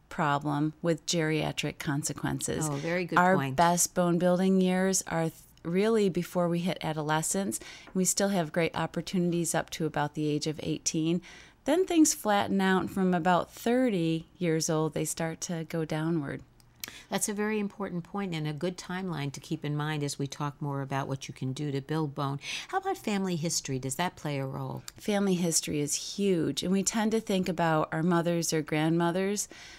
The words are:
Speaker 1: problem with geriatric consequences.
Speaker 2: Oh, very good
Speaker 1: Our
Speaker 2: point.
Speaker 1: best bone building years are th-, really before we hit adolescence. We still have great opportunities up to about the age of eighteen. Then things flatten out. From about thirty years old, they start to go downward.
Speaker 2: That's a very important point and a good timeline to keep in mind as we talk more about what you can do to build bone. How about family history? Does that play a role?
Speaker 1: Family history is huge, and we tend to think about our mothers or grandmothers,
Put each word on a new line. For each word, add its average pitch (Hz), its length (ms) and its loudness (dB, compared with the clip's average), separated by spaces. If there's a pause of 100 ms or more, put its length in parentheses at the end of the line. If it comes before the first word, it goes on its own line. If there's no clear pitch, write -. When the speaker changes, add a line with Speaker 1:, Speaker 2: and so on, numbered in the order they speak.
Speaker 1:
problem 147 640 0 (100)
with 165 240 0
geriatric 156 720 0
consequences. 143 920 -2
Speaker 2:
Oh, 143 60 -2
very 165 280 -2
good 165 160 2
Speaker 1:
Our 185 160 6
Speaker 2:
point. 135 220 0
Speaker 1:
best 175 360 4
bone 175 240 2
building 185 440 4
years 185 460 2
are 165 160 -2
th-, 165 100 -2 (280)
really 208 460 2
before 175 400 0
we 170 120 0
hit 175 220 -2
adolescence. 156 800 -2 (340)
We 185 120 2
still 196 240 2
have 175 240 0
great 165 200 2
opportunities 170 800 0
up 160 180 0
to 165 140 -4
about 147 280 -2
the 151 160 -2
age 147 180 -2
of 151 160 -4
eighteen. 165 580 0 (440)
Then 349 200 4
things 330 280 6
flatten 202 480 2
out. 190 280 4
From 185 240 2
about 175 380 4
thirty 190 760 2 (100)
years 160 320 0
old, 156 240 0
they 156 100 -2
start 165 380 -4
to 165 260 -6
go 165 160 -2
downward. 156 580 -2 (680)
Speaker 2:
That's 190 180 -2
a 220 60 -2
very 214 260 -2
important 190 440 -6
point 196 300 -6
and 151 140 -2
a 151 60 -4
good 175 240 -4
timeline 175 560 -6
to 151 60 -10
keep - 260 -6
in 147 100 -2
mind 151 260 -2
as 143 160 -4
we 139 100 -4
talk 143 340 -6
more 139 200 -4
about 139 260 -4
what 135 200 -6
you 135 60 -10
can 131 180 -6
do 147 200 -4
to 135 100 -2
build 151 340 -2
bone. 139 240 -2 (300)
How 370 80 -2
about 381 200 -2
family 190 380 -2
history? 147 440 -2
Does 131 160 -6
that 180 200 -2
play 147 220 -4
a 135 80 -2
role? 135 380 -6 (120)
Speaker 1:
Family 202 380 2
history 165 480 0
is - 340 -4
huge, 170 480 2
and 175 80 0
we 196 120 2
tend 214 280 0
to 220 80 2
think 190 300 0
about 165 420 2
our 160 120 -2
mothers 170 500 2
or 156 80 2
grandmothers, 170 840 2 (320)